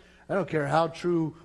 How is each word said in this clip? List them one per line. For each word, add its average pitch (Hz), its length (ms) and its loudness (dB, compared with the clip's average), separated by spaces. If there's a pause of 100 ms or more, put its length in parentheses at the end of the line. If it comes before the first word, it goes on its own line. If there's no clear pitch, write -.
(280)
I 160 60 -4
don't 190 140 -2
care 151 180 -2
how 160 220 2
true 165 560 -2